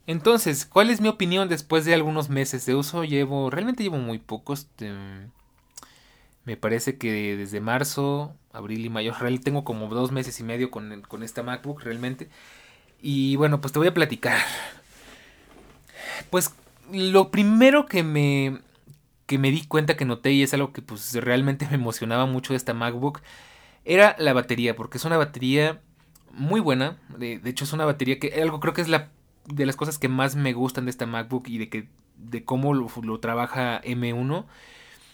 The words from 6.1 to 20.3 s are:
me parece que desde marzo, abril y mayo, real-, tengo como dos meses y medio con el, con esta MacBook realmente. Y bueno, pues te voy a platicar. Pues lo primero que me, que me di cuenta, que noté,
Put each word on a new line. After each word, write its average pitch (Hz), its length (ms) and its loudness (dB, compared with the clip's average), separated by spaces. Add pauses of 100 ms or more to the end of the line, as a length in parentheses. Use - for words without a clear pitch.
me 113 120 -8
parece 117 420 -2
que 104 380 -2
desde 101 240 -6
marzo, 139 760 -2 (160)
abril 110 320 -8
y 117 60 -6
mayo, 113 280 -4
real-, 123 220 -2
tengo 143 240 -2
como 110 240 -6
dos 127 240 -2
meses 127 260 -6
y 113 60 -12
medio 120 260 -4
con 107 220 -12
el, 101 160 -16
con 110 140 -14
esta 113 200 -8
MacBook 127 400 -10
realmente. 127 460 -8 (720)
Y 139 360 0
bueno, 147 240 4
pues 135 120 -6
te 151 60 -2
voy 170 100 4
a 175 60 2
platicar. 147 440 0 (1900)
Pues 180 240 0 (380)
lo 190 380 6
primero 247 560 6
que 180 160 0
me, 143 580 2 (640)
que 139 120 0
me 135 120 4
di 160 160 0
cuenta, 156 300 2
que 139 80 -2
noté, 127 280 0